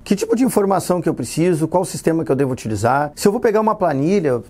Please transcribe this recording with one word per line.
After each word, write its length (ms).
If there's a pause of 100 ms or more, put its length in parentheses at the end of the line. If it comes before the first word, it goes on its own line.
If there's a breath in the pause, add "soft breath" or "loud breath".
Que 120
tipo 200
de 80
informação 580
que 60
eu 60
preciso, 540
qual 180
sistema 380
que 80
eu 40
devo 160
utilizar, 640
se 120
eu 60
vou 60
pegar 220
uma 140
planilha, 760